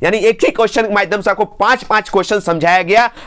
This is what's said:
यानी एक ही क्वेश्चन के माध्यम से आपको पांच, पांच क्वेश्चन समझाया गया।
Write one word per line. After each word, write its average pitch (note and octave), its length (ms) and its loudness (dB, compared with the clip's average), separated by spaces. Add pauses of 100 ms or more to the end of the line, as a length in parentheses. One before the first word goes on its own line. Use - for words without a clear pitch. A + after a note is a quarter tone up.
यानी F#3+ 140 0
एक A3 260 0
ही C4 80 2
क्वेश्चन A3 360 0
के G3+ 60 -2
माध्यम G3+ 280 -2
से G3+ 100 -2
आपको G3+ 140 0
पांच, A#3+ 380 -2
पांच G#3+ 260 -2
क्वेश्चन G3+ 300 0
समझाया E3+ 420 2
गया। A3 280 2 (160)